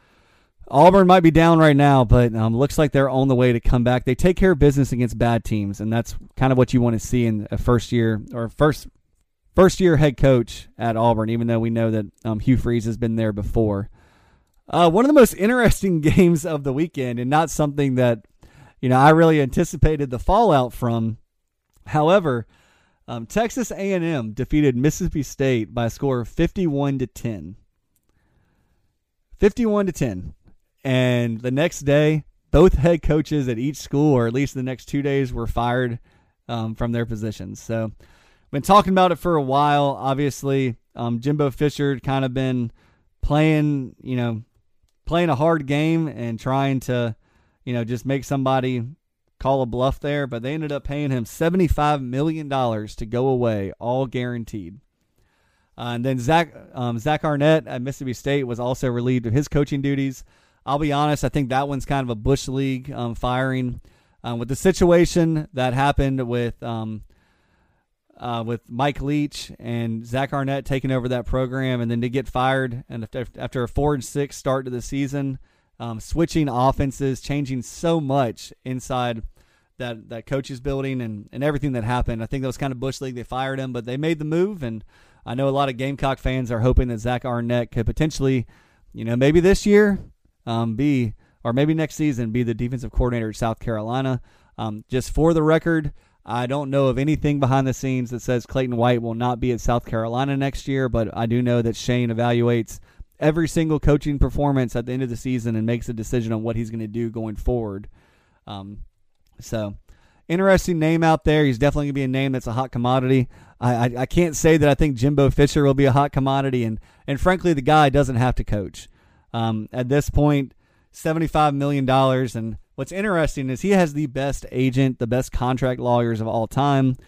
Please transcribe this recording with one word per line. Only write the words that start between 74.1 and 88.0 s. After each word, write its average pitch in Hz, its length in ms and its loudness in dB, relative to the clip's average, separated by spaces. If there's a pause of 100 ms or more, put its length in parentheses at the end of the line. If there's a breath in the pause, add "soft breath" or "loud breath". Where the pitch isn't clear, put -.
start 135 300 -4
to 131 40 -10
the 123 100 -6
season, 139 600 -6 (400)
um, 117 180 -10
switching 156 500 -2
offenses, 131 720 -2
changing 131 420 -6
so 165 380 -2
much 135 520 -4 (120)
inside 123 600 -6 (540)
that, 117 320 -12
that 113 140 -14
coach's 131 360 -6
building 135 400 -4
and, 110 320 -10
and 123 100 -8
everything 143 300 -2
that 120 100 -4
happened. 120 400 -2
I 113 40 -8
think 135 160 -6
that 135 60 -4
was 120 80 -6
kind 139 160 -6
of 123 60 -10
Bush 131 220 -6
League. 131 160 -10
They 120 80 -10
fired 135 340 -6
him, 131 140 -6
but 120 140 -8
they 123 100 -6
made 156 240 -2
the 151 40 -8
move, 170 380 -2
and 113 220 -8 (420 soft breath)
I 117 80 -8
know 139 140 0
a - 20 0
lot 139 180 0
of 127 80 -6
Gamecock 135 440 -4
fans 131 320 -4
are 113 80 -2
hoping 127 260 4
that 117 140 -6
Zach 123 240 -4
Arnett 120 480 -2
could 117 140 -2
potentially, 135 600 0 (460 soft breath)